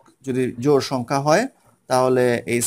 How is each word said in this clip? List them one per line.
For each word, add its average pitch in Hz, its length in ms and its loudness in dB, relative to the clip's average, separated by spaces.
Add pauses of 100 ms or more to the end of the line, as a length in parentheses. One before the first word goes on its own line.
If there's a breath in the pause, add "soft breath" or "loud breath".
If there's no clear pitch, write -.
(260)
যদি 127 160 -2 (220)
জোড় 139 260 4
সংখ্যা 135 360 -4
হয়, 170 180 4 (460 soft breath)
তাহলে 127 340 2 (280)
এই 120 140 0